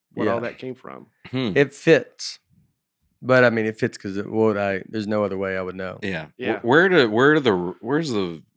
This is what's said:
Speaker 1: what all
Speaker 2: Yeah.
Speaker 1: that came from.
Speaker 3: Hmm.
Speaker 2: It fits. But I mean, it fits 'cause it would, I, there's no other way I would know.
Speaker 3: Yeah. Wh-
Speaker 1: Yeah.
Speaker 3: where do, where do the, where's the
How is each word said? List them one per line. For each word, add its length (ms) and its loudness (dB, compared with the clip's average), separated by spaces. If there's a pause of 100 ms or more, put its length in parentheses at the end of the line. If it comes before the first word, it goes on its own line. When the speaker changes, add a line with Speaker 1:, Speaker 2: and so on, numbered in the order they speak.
(140)
Speaker 1:
what 140 -4
all 80 0
Speaker 2:
Yeah. 60 -6
Speaker 1:
that 180 -10
came 160 -12
from. 320 -18 (240)
Speaker 3:
Hmm. 240 -2
Speaker 2:
It 180 2
fits. 640 0 (800)
But 240 4
I 60 6
mean, 160 0
it 140 -4
fits 180 -2
'cause 180 -10
it 140 -8
would, 280 2
I, 300 -2
there's 200 -8
no 160 0
other 160 -4
way 180 -4
I 60 -4
would 120 -10
know. 280 -10
Speaker 3:
Yeah. 240 -8
Wh- 100 -20
Speaker 1:
Yeah. 240 -6
Speaker 3:
where 260 4
do, 220 4
where 240 4
do 60 2
the, 420 0
where's 300 -4
the 320 -6 (140)